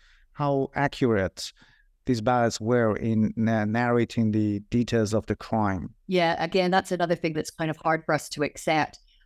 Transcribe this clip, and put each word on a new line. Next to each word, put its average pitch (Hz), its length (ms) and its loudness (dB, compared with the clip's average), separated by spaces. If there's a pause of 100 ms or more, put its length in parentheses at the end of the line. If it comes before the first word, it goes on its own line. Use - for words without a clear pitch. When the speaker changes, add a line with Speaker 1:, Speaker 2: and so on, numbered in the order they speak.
(320)
Speaker 1:
how 139 440 -2
accurate 120 760 0 (540)
these 123 140 0
ballots 117 400 2
were 113 360 2
in 110 380 0
na-, 110 300 0
narrating 117 640 0
the 104 300 0 (100)
details 113 440 0
of 101 120 -2
the 107 80 -2
crime? 101 580 -4 (140)
Speaker 2:
Yeah, 170 320 0
again, 180 320 0
that's 185 220 0
another 175 240 0
thing 160 160 -2
that's 160 180 -6
kind 160 200 -4
of 156 80 -6
hard 160 260 -2
for 160 100 0
us - 140 -2
to 151 160 -4
accept. - 540 -4 (260)